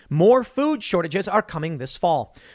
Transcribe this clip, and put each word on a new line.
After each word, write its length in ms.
"More 360
food 400
shortages 420
are 160
coming 360
this 180
fall. 380